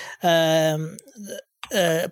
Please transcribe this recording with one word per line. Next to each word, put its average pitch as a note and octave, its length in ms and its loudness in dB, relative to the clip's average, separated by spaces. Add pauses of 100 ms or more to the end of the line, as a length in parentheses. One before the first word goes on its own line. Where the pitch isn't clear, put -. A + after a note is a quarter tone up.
(240)
hum, D#3+ 720 2 (760)
eh, F3 400 2